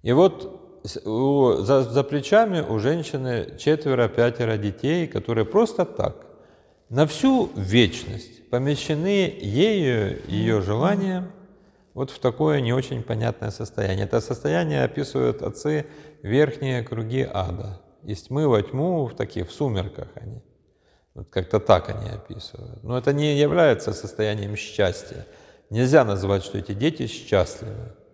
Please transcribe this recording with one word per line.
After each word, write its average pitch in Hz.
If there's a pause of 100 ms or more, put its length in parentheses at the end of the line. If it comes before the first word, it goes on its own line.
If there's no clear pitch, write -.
И 113
вот -
с-, -
у, 123
за, 131
за 123
плечами 185
у 110
женщины 131
четверо-пятеро 123
детей, 135
которые 113
просто 202
так, - (640)
на 135
всю 262
вечность -
помещены 151
ею, 123
её 110
желанием, 180 (600)
вот 131
в -
такое 147
не 120
очень 127
понятное 110
состояние. 98
Это 113
состояние 147
описывают 131
отцы 151 (360)
верхние 131
круги 120
ада. 95 (220)
Из 104
тьмы 147
во 113
тьму, 151
в 113
таких, 90
в -
сумерках 101
они. 117 (720)
Вот -
как-то 95
так -
они 104
описывают. -
Но 120
это 139
не 147
является 147
состоянием 104
счастья. - (420)
Нельзя 127
назвать, 98
что -
эти 101
дети 127
счастливы. 107 (200)